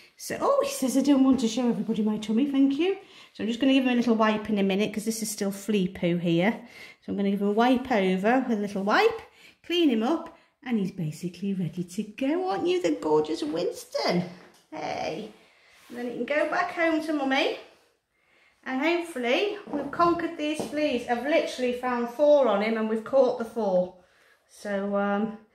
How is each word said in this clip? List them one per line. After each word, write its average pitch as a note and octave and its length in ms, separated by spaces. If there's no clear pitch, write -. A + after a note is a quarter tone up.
So, - 160
oh, C5 240
he - 60
says, B3+ 260
"I C4+ 60
don't C4+ 220
want C4 160
to A3+ 80
show B3 200
everybody G#3+ 360
my G#3+ 160
tummy, A3+ 260
thank C#4 320
you." F#4 180
So G3 100
I'm G#3 40
just A#3 120
gonna C4+ 140
give C4+ 120
him B3 80
a - 20
little A#3+ 180
wipe G#3+ 380
in G3+ 80
a G3 40
minute G3 300
'cause G3+ 100
this A3 200
is G#3 80
still G3 180
flea G3 380
poo F3 300
here. F3 440
So F#3+ 100
I'm F#3+ 60
gonna G3 140
give G3+ 100
him G3+ 60
a G#3 60
wipe B3 380
over G3+ 560
with A3 120
a - 20
little G3 220
wipe, F#4+ 360
clean E4+ 260
him A3 140
up, D#4 340
and B3 140
he's F#3+ 140
basically F3+ 640
ready F3 280
to G#3 200
go, E4 440
aren't F#4+ 200
you, F4+ 120
the E4 120
gorgeous - 500
Winston? D4 840
Hey. - 640
And A#3+ 80
then B3 80
he - 120
can A#3+ 80
go - 260
back F4+ 220
home E4 300
to D#4+ 100
Mummy. C#4+ 440
And C4 160
hopefully E4 800
we've C#4+ 180
conquered E4+ 480
these D4+ 240
fleas. C#4+ 480
I've A#3 160
literally B3+ 480
found A#3+ 360
four D4 380
on G3+ 140
him A3+ 160
and A3 100
we've A3 160
caught C4+ 360
the A3+ 60
four. F#3 500
So, G3+ 500
um, G3+ 420